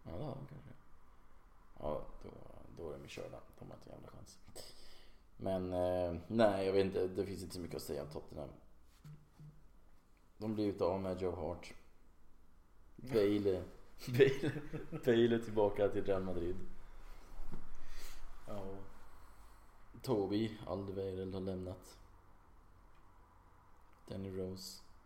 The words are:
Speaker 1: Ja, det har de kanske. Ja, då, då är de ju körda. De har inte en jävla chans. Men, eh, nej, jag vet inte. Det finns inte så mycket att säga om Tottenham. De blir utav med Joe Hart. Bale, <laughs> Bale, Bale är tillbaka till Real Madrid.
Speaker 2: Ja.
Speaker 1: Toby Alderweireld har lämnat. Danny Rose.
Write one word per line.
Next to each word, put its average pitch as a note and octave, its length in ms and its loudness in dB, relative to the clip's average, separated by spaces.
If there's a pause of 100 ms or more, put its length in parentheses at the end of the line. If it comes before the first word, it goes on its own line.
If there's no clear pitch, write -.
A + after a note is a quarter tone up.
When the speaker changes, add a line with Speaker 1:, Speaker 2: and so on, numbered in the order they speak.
Speaker 1:
Ja, - 140 -10
det A#2+ 60 -4
har D3+ 120 -6
de - 120 -10
kanske. - 220 -14 (1080)
Ja, D2 260 -2 (180)
då, - 60 -10 (480)
då E2 120 -8
är C#2+ 40 -6
de C#2 100 -10
ju - 60 -14
körda. - 300 -10 (200)
De - 100 -12
har - 60 -12
inte - 140 -16
en - 60 -12
jävla - 120 -16 (100)
chans. - 220 -16 (1000)
Men, F#2 360 0
eh, F2+ 540 2
nej, G#2 380 6
jag F#2+ 80 4
vet G2 120 8
inte. F#2+ 220 2
Det F#2 180 0
finns F#2 180 -6
inte E2 120 -8
så F2+ 60 -4
mycket D2+ 140 -6
att C2 60 -4
säga D2 220 -4
om D2 60 -8
Tottenham. - 400 -8 (1900)
De G#2+ 180 -2
blir G#2 120 4
utav F#2+ 340 2
med F#2 200 -2
Joe F2 140 0
Hart. E2 380 -4 (1200)
Bale, G2+ 680 4 (220)
<laughs> - 220 -12
Bale, C3+ 440 6 (540)
Bale A#2 300 10
är A2+ 40 4
tillbaka G2+ 500 4
till G2 160 2
Real F#2+ 180 4
Madrid. F2 320 2 (1900)
Speaker 2:
Ja. G2 280 -4 (1300)
Speaker 1:
Toby G#2+ 560 2 (100)
Alderweireld F#2+ 680 -2
har F#2+ 80 -2
lämnat. F#2 560 -6 (2000)
Danny G2 240 -6
Rose. F#2 520 -6 (220)